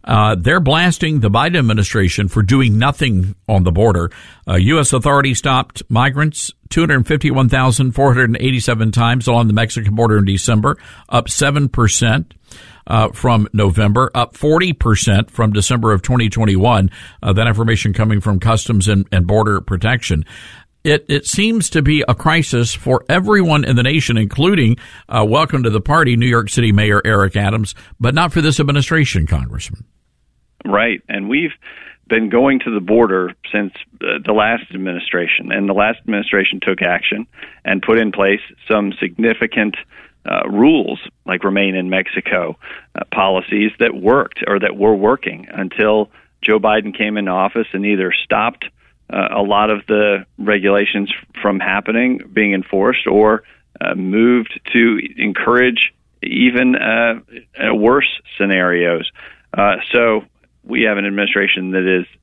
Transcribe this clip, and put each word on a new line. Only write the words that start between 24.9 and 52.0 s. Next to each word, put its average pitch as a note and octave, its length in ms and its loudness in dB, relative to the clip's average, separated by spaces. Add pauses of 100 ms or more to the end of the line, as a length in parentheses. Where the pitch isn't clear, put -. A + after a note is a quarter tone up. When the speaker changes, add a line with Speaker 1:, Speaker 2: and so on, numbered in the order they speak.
Speaker 1:
uh, A2 180 0
welcome C#3 360 0
to A2+ 80 2
the G#2 100 0
party, C#3+ 340 2
New A#2+ 120 2
York A#2 200 0
City A2+ 240 2
Mayor G#2 320 4
Eric G2+ 320 2
Adams, G2+ 380 -2 (260)
but A#2+ 140 0
not E3 180 0
for E3+ 80 0
this D3+ 200 0
administration, C#3+ 680 0
Congressman. C2 580 -6 (800)
Speaker 2:
Right. G#2 460 0
And G2+ 180 -8
we've D3 260 -2 (540)
been A2+ 220 0
going C3 300 2
to A#2+ 120 -6
the G#2 100 -4
border F#2+ 520 2 (180)
since, G#2 220 -4 (280)
uh, - 220 -4
the G#2+ 100 -2
last A2 400 0
administration, F2+ 800 -4
and G2+ 160 -2
the G2 60 0
last G#2 280 0
administration G2 600 -2
took F#2+ 220 -2
action F#2 420 -4 (380)
and G2 180 -4
put A2+ 160 2
in A2 140 0
place G2+ 300 0 (260)
some G2+ 320 -2
significant, A2 760 -2 (540)
uh, G1+ 180 -2
rules, A#2 520 2 (260)
like F#2 180 -4
Remain G2 320 0
in F#2 140 -4
Mexico, F#2 680 -4 (360)
uh, - 180 -10
policies G2+ 680 0
that A#2 160 0
worked A2 500 0
or G2+ 140 0
that G2+ 180 -2
were G#2+ 180 4
working G2 560 -2
until G#2 600 -2 (300)
Joe G#2+ 180 2
Biden G#2+ 360 0
came G#2+ 220 -4
into G2 140 -4
office G2 420 -2
and G2 120 -4
either F#2+ 260 0 (120)
stopped, A2 420 -4 (460)
uh, G2 240 -4
a G#2 60 -2
lot G#2 280 2
of G#2 180 -4
the G#2 380 0 (120)
regulations G2+ 760 0 (280)
from G2+ 180 0
happening, A2 600 -2 (100)